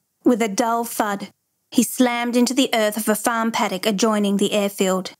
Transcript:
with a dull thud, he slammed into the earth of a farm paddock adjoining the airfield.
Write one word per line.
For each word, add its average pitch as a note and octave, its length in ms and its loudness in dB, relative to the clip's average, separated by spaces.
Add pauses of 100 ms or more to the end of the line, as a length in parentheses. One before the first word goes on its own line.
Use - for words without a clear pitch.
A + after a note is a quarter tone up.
(240)
with B3 180 4
a A3+ 60 0
dull A#3 360 0
thud, G3+ 440 -4 (420)
he B3 120 2
slammed A#3+ 540 0
into B3 180 2
the B3+ 180 2
earth G#3+ 240 0
of A3 120 -4
a G#3+ 60 2
farm A3+ 380 0
paddock G3 340 -2
adjoining G#3 500 2
the G3 160 0
airfield. F#3+ 680 -2